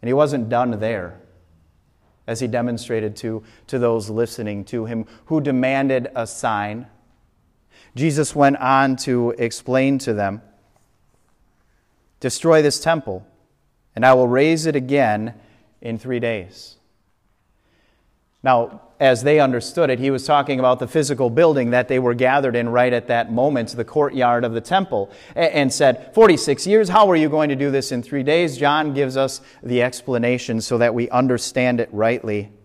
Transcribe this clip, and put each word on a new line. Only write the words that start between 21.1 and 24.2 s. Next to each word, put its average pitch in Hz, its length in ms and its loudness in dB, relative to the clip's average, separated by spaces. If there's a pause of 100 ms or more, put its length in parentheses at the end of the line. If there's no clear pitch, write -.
building 135 420 2
that 123 160 2
they 131 120 0
were 123 160 0
gathered 127 420 0
in 117 140 -2
right 123 240 2
at 117 140 -4
that 117 220 -2
moment, 123 460 -2
the 120 80 -6
courtyard 123 580 0